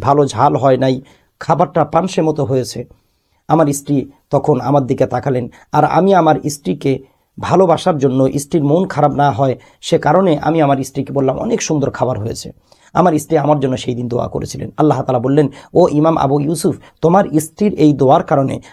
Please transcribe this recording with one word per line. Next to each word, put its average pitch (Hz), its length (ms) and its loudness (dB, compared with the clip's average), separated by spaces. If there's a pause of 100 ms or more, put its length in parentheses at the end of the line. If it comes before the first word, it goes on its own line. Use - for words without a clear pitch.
ভালো 139 260 2
ঝাল 139 280 0
হয় 131 220 2
নাই, 131 240 0 (380)
খাবারটা 165 460 0
পানসে 185 360 -2
মতো 156 240 -2
হয়েছে। 120 400 -4 (600)
আমার 156 200 2
স্ত্রী 139 420 -2 (200)
তখন 139 320 0
আমার 131 240 0
দিকে 131 220 0
তাকালেন, 123 420 -4 (220)
আর 147 140 2
আমি 185 280 2
আমার 160 220 4 (140)
স্ত্রীকে 143 500 -4 (400)
ভালোবাসার 170 580 2
জন্য, 135 420 0
স্ত্রীর 147 240 -2
মন 160 240 2
খারাপ 143 240 0
না 139 200 0
হয় 123 260 -2 (240)
সে - 180 0
কারণে 165 380 2
আমি 160 240 0
আমার 139 220 2
স্ত্রীকে - 300 -8
বললাম, 135 260 -2
"অনেক 226 220 -2
সুন্দর 135 300 -2
খাবার 117 280 -4
হয়েছে।" 113 320 -10 (420)
আমার 165 260 2
স্ত্রী 160 180 -2
আমার 147 220 0
জন্য 131 180 -2
সেই 127 180 -6
দিন 120 120 -8
দোয়া 120 200 -4
করেছিলেন। - 500 -10
আল্লাহ 135 240 2
তাআলা 127 180 -2
বললেন, 139 280 0 (260)
"ও 170 160 4
ইমাম 156 280 2
আবু 139 220 0
ইউসুফ, 151 360 -2 (260)
তোমার 175 240 4 (140)
স্ত্রীর 202 340 -4
এই 151 200 4
দোয়ার 139 300 4
কারণে 135 360 -2 (140)